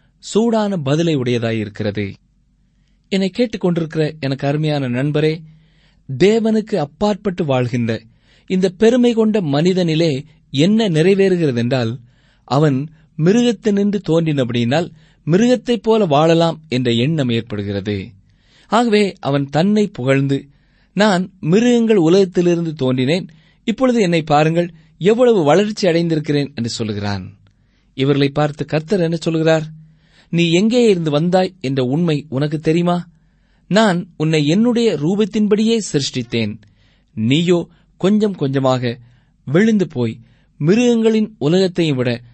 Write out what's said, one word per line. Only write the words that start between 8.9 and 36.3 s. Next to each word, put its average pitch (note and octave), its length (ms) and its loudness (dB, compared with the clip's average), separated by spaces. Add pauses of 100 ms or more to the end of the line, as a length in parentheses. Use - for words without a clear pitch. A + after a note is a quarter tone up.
கொண்ட A3 280 0
மனிதனிலே D#3+ 840 0 (260)
என்ன G3+ 380 2
நிறைவேறுகிறதென்றால், D3+ 1080 0 (460)
அவன் C#3+ 440 0 (300)
மிருகத்தினின்று G#3 920 0
தோன்றினபடியினால் C#3 880 0 (320)
மிருகத்தைப் A#3+ 580 0
போல A3 220 2
வாழலாம் E3 640 2
என்ற B2 240 -2
எண்ணம் B2+ 380 0
ஏற்படுகிறது. G#2 800 -4 (560)
ஆகவே G#3 520 0
அவன் C#3 260 -2
தன்னை G3 420 0
புகழ்ந்து, C#3 600 -2 (440)
"நான் F#3 460 0
மிருகங்கள் A3+ 560 2
உலகத்திலிருந்து F3 800 2
தோன்றினேன், C3 540 -2 (360)
இப்பொழுது A#3+ 380 0
என்னை E3+ 200 0
பாருங்கள், D#3+ 520 2 (240)
எவ்வளவு A3 460 2
வளர்ச்சி G3 440 2
அடைந்திருக்கிறேன்" D#3 640 -2
என்று A#2 160 -6
சொல்லுகிறான். G2+ 680 -6 (560)
இவர்களை C#3 360 0
பார்த்து D3+ 360 -4
கர்த்தர் D#3+ 340 -4
என்ன E3 160 -2
சொல்கிறார்? D#3+ 520 0 (640)
"நீ E3+ 220 2
எங்கே A3+ 380 4
இருந்து E3+ 220 0
வந்தாய் F3+ 480 0
என்ற C3 240 -2
உண்மை D3+ 460 -2
உனக்கு D3 300 -4
தெரியுமா? F3 500 -2 (580)
நான் F#3+ 500 0
உன்னை D#3 280 0
என்னுடைய A3 480 2
ரூபத்தின்படியே G#3 840 0 (140)
சிருஷ்டித்தேன். A#2+ 680 -4 (520)